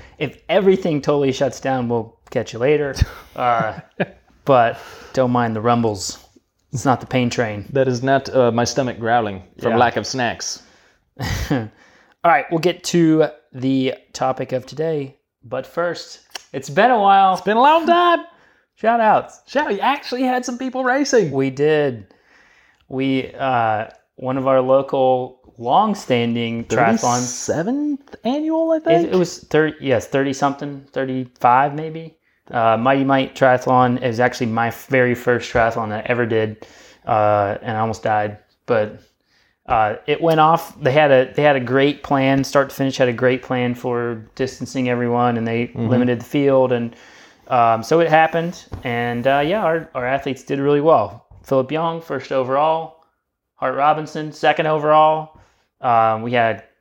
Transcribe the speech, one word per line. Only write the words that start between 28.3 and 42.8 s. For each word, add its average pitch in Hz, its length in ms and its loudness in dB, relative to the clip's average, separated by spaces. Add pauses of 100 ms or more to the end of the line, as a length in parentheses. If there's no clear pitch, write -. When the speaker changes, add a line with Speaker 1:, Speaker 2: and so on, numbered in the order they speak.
Speaker 2:
I 320 80 0
think? 330 280 2
Speaker 1:
It, - 60 -2
it - 20 4
was 175 280 -2
thirty, 151 360 2
yes, 127 280 0
thirty-something, 139 840 -2
thirty-five 131 840 0
maybe. 160 420 -12 (320)
Uh, 113 260 2
Mighty 135 280 2
Might 135 300 0
Triathlon. 127 680 2
It 127 40 -2
was 117 140 -2
actually 123 280 -2
my 117 200 -2
very 123 460 0
first 120 360 -2
triathlon 117 380 0
that 107 160 -6
I - 60 -6
ever 120 160 0
did, 110 400 -2 (400)
uh, 104 560 2
and 117 120 -6
I 107 60 -4
almost 110 220 -4
died. 107 340 -2 (300)
But, 110 340 -2 (640)
uh, 110 320 0 (100)
it 147 140 -2
went 160 200 2
off. 160 380 0
They 139 140 0
had 151 180 4
a, 127 240 4
they 147 80 0
had 147 140 4
a 131 40 -2
great 139 420 0
plan, 135 420 0
start 135 240 2
to - 80 -18
finish. 135 220 -2